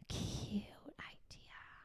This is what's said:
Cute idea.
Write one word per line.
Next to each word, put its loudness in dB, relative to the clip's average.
Cute 4
idea. -8